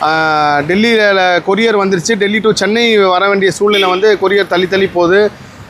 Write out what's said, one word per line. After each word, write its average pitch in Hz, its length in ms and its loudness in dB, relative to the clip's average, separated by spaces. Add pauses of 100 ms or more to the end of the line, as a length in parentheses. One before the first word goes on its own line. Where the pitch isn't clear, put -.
ஆ, 151 580 0
டெல்லியில 190 880 0
கொரியர் 214 300 0
வந்துருச்சு. 196 380 -2
டெல்லி 202 260 -2
to 220 120 2
சென்னை 220 440 0
வர 190 300 2
வேண்டிய 196 240 0
சூழ்நிலை 202 380 0
வந்து 190 320 2
கொரியர் 190 260 0
தள்ளி 185 200 -2
தள்ளி 196 200 0
போகுது. 185 440 0 (380)